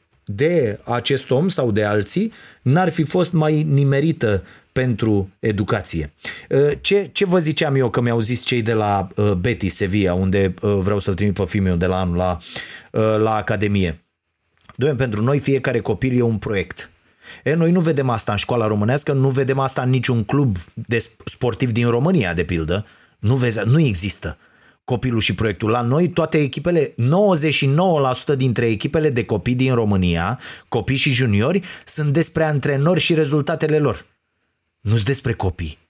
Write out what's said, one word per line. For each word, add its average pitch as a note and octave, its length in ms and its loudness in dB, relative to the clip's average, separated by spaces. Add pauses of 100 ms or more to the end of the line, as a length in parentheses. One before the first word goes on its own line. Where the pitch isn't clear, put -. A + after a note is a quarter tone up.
(240)
de B2 600 0
acest A#2+ 460 -2
om D3 180 2
sau C3+ 220 0
de G#2+ 140 0
alții G#2+ 480 0 (300)
n-ar E3+ 260 2
fi E3 140 -2
fost F3 300 0
mai D#3 300 2
nimerită C#3 800 0 (300)
pentru A2 560 0 (100)
educație. G2 720 -2 (360)
Uh, C#3+ 220 2 (100)
ce, G3 320 0
ce - 120 -2
vă F3+ 140 2
ziceam D#3 360 0
eu B2+ 160 2
că - 100 -2
mi-au A#2 200 0
zis A#2 240 -2
cei A#2+ 180 0
de A#2 100 -2
la, G2+ 440 0
uh, G#2 160 2
Betis F#2+ 420 -2
Sevilla, F#2+ 400 0
unde, F#2+ 480 2
uh, G#2 180 0
vreau G2+ 180 0
să-l G2 160 -2
trimit G2+ 200 0
pe G2 100 -2
fiul G2 180 -2
meu F#2 120 2
de F2 120 0
la F#2 140 0
anul F2 160 -2
la, F2+ 220 0 (540)
uh, - 80 0 (180)
la A2 160 2
Academie. G2+ 720 -2 (720)
„Dom'le, C3+ 200 0
pentru A2+ 260 -2
noi C#3 160 2
fiecare C3+ 420 0
copil B2 360 -2
e B2 60 4
un A#2 140 0
proiect.” - 540 -6 (540)
E, C#3 100 0
noi E3+ 160 2
nu F3+ 100 4
vedem C#3+ 280 0
asta A2+ 240 -2
în G#2 60 -2
școala A#2 280 -2
românească, G#2+ 460 0
nu C3+ 160 2
vedem C3+ 300 0
asta C3+ 240 -2
în B2+ 80 0
niciun B2 340 0
club C3+ 320 0 (180)
de A2+ 240 -2
sp-, - 260 -6
sportiv B2 460 -2
din A#2+ 180 2
România, A#2+ 460 2
de E2+ 100 0
pildă. E2+ 420 -2 (320)
Nu A2 160 0
vezi, A#2+ 300 0
nu C3 160 4
există G2+ 580 -2 (460)
copilul A#2+ 360 -2
și G#2 140 0
proiectul. G#2+ 360 -2
La A#2+ 100 2
noi, C#3 280 2
toate E3 300 0
echipele, D3 580 0
nouăzeci D#3 580 2
și C#3+ 120 0
nouă D#3+ 340 2
la C3 120 2
sută C#3+ 220 -2
dintre B2 320 0
echipele C#3+ 440 0
de A#2+ 140 -2
copii A#2 300 -2
din C3 200 2
România, F#2+ 680 0 (280)
copii B2+ 280 -2
și C#3+ 140 0
juniori, B2 520 2 (220)
sunt D3 280 0
despre D#3+ 320 0
antrenori D3 560 0
și - 140 2
rezultatele D3+ 640 0
lor. C3+ 280 -2 (720)
Nu-s G#2+ 220 0
despre A#2 300 -2
copii. F2 460 -6 (120)